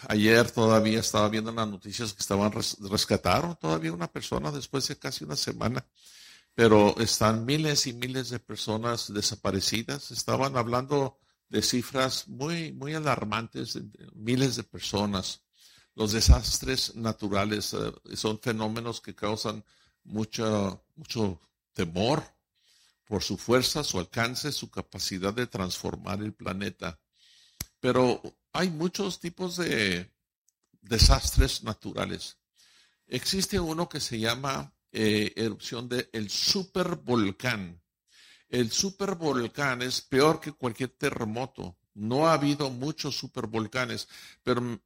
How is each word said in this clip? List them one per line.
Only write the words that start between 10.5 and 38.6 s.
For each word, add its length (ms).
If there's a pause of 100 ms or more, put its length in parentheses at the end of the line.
hablando 640 (300)
de 120
cifras 680
muy, 420
muy 220
alarmantes, 800
de, 80
de 320
miles 420
de 80
personas. 800 (540)
Los 180
desastres 840
naturales, 800
eh, 420
son 240
fenómenos 600
que 140
causan 500 (380)
mucha, 760 (160)
mucho 460 (320)
temor 500 (800)
por 180
su 160
fuerza, 460
su 160
alcance, 540
su 180
capacidad 600
de 140
transformar 760
el 120
planeta. 640 (800)
Pero 420 (320)
hay 160
muchos 500
tipos 380
de 540 (680)
desastres 840
naturales. 760 (680)
Existe 540
uno 280
que 120
se 200
llama, 540 (180)
eh, 440
erupción 520
de 260
el 160
supervolcán. 1500 (680)
El 220